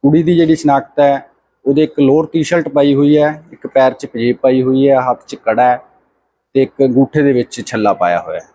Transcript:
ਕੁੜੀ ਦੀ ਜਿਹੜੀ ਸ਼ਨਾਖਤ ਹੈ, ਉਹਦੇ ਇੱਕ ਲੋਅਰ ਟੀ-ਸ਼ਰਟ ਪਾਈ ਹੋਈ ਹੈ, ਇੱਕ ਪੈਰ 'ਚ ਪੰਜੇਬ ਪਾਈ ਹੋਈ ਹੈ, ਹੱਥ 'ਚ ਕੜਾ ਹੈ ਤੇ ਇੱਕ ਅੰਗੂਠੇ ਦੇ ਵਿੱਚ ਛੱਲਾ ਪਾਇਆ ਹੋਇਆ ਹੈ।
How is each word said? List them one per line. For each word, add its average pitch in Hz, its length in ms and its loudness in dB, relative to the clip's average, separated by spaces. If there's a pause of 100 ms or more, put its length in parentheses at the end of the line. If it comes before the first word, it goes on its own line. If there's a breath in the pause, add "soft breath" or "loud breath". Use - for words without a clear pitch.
ਕੁੜੀ 165 200 2
ਦੀ 170 120 0
ਜਿਹੜੀ 160 200 2
ਸ਼ਨਾਖਤ 143 440 -2
ਹੈ, 139 300 0 (360)
ਉਹਦੇ 139 180 0
ਇੱਕ 151 160 -6
ਲੋਅਰ 147 340 2
ਟੀ-ਸ਼ਰਟ 160 360 -2
ਪਾਈ 143 260 0
ਹੋਈ 143 220 2
ਹੈ, 151 260 -2 (100)
ਇੱਕ - 140 -18
ਪੈਰ 131 240 2
'ਚ - 140 -14
ਪੰਜੇਬ 120 360 -4
ਪਾਈ 131 200 2
ਹੋਈ 131 280 0
ਹੈ, 135 100 2
ਹੱਥ 127 280 -4
'ਚ - 80 -14
ਕੜਾ 113 280 -2
ਹੈ 123 140 2 (760)
ਤੇ 135 100 0
ਇੱਕ 127 100 -6 (100)
ਅੰਗੂਠੇ 135 380 0
ਦੇ 143 120 2
ਵਿੱਚ 120 320 -4
ਛੱਲਾ 104 280 -2
ਪਾਇਆ 87 260 -2
ਹੋਇਆ 82 200 -10
ਹੈ। 78 160 -20